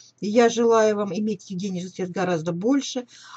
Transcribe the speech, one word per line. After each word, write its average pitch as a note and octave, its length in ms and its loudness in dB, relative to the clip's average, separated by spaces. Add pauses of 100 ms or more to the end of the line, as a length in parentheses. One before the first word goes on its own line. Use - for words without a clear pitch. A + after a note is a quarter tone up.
(200)
И F#3 80 -4
я A#3 200 6
желаю A3+ 460 4
вам G3+ 180 -4
иметь G#3+ 320 -4
этих F#3+ 120 -10
денежных F#3 380 -6
средств F3+ 200 -8
гораздо F3 380 -2
больше. B3 540 -2 (300)